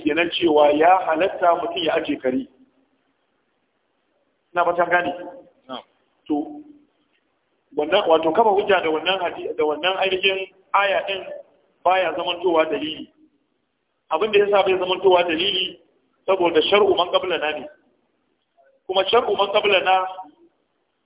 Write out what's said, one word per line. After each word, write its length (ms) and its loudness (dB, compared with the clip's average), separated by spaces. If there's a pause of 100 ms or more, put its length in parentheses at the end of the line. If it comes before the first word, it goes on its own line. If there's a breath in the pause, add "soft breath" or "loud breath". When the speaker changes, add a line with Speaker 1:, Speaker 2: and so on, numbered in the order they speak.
Speaker 1:
kenan 280 0
cewa 420 4
ya 320 4
halatta 500 0
mutum 280 -6
ya 120 -2
aje 220 -4
kare. 300 -4 (2000)
Ina 120 0
fatan 240 0
gane? 240 0 (540)
Speaker 2:
Na'am. 160 -14 (440)
Speaker 1:
To, 340 -6 (1160)
wannan, 320 0
wato 220 4
kafa 180 4
hujja 340 2
da 60 -2
wannan 320 -2
hadi-, 340 -8
da 80 0
wannan 340 -2
ainihin 540 -2 (220)
aya 340 0
din 160 -8 (600)
baya 300 2
zamantowa 520 0
dalili. 420 -8 (1040)
Abin 200 -2
da 80 4
yasa 240 2
bai 140 0
zamantowa 460 2
dalili 560 -4 (480)
saboda 340 2
shar'u 340 4
man 160 0
qablana 480 -2
ne. 80 -14 (1200)
Kuma 200 0
shar'u 300 2
man 180 0
qablana 500 2 (1000)